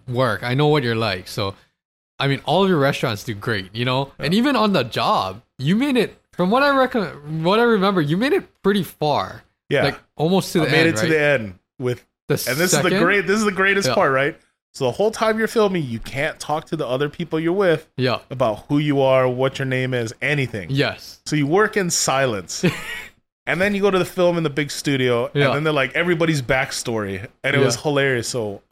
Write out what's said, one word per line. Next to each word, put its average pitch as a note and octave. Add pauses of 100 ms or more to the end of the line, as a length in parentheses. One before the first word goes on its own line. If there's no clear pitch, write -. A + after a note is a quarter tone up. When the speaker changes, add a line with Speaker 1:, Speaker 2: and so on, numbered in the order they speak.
Speaker 1:
work. A#2+
I B2
know D3
what D3
you're A#2
like. G2+
So, G2 (640)
I C#3
mean, C3+
all E3
of F#3+
your F3+
restaurants C3+
do A#2+
great, G2+
you A#2+
know? C3
And D3
Speaker 2:
Yeah. G#3
Speaker 1:
even C4+
on G#3+
the D3
job, A2+ (160)
you C#3+
made C4
it, - (140)
from F3+
what B3+
I C#4+
reckon, D#3+
what G3
I -
remember, G3+
you D3+
made C4+
it -
pretty G3+
far. A#2 (280)
Speaker 2:
Yeah. C#3
Speaker 1:
Like, C#3 (160)
almost F3
to F3
Speaker 2:
I D#3
Speaker 1:
the C#3
Speaker 2:
made D#3
Speaker 1:
end, E3
Speaker 2:
it E3
to -
Speaker 1:
right? -
Speaker 2:
the D#3
end A#2+ (200)
with, B2 (220)
Speaker 1:
The D3+
Speaker 2:
and C3
this -
is F3+
the F#3+
Speaker 1:
second? F#3
Speaker 2:
great, F#3+
this G3+
is A3
the G#3
greatest G3
Speaker 1:
Yeah. G3+
Speaker 2:
part, E3
right? C#3 (380)
So C#3
the A#2+
whole G#3
time A3
you're A3
filming, F#3+
you A2+
can't C3+
talk D#3
to E3
the D3+
other C3
people D#3+
you're E3
with F3+
Speaker 1:
Yeah. B2+ (120)
Speaker 2:
about B2
who D3
you D3
are, C3
what B2+
your C3+
name B2+
is, A#2
anything. B2+
Speaker 1:
Yes. C3
Speaker 2:
So D3+
you D3
work G3+
in F#3
silence. C3
Speaker 1:
<laughs> - (720)
Speaker 2:
And D#3
then G3+
you G3
go G3
to F#3+
the F3
film F3
in E3
the D3+
big C#3+
studio, B2+
Speaker 1:
Yeah. C#3+
Speaker 2:
and B2
then C#3+
they're D#3
like, C3
everybody's E3
backstory. A2+ (160)
And C#3
it C#3
Speaker 1:
Yeah. C#3
Speaker 2:
was B2
hilarious. C#3
So, G#2 (100)